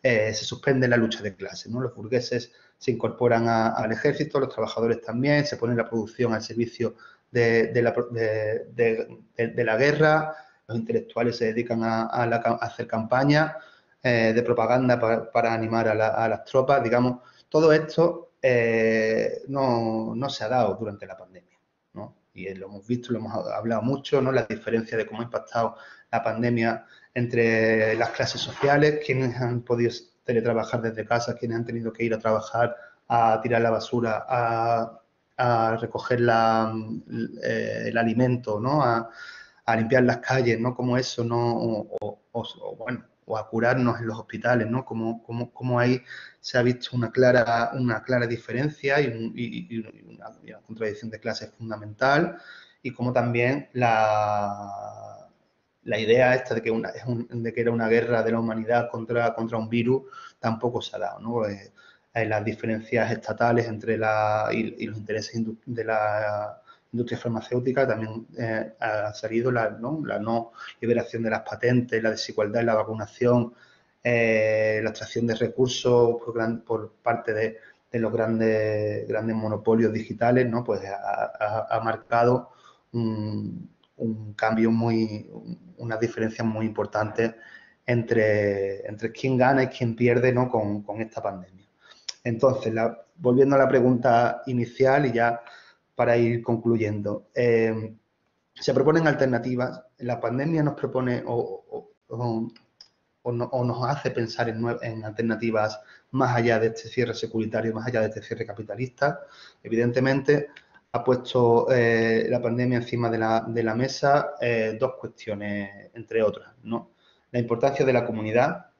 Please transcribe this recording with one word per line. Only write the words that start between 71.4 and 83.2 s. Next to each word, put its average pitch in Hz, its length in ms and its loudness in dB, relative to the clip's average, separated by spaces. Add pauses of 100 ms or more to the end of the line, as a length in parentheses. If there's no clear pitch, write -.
patentes, 120 600 0
la 110 100 2
desigualdad 107 500 -2
en 117 60 0
la 113 100 2
vacunación, 110 760 0 (520)
eh, 110 760 4
la 110 100 -2
extracción 113 360 -4
de 113 80 0
recursos 120 920 2
por 117 100 -8
gran-, 113 260 -2
por 107 320 -6 (100)
parte 117 320 -2
de, 110 240 -2 (320)
de 120 80 -4
los 113 140 -2
grandes, 110 960 0
grandes 110 260 -2
monopolios 110 580 2
digitales, 120 560 2
¿no? 117 140 -2
Pues 101 220 -2
ha, 101 560 -4
ha, 107 280 -2
ha 113 120 0
marcado 117 680 0 (420)
un, 107 760 -4 (280)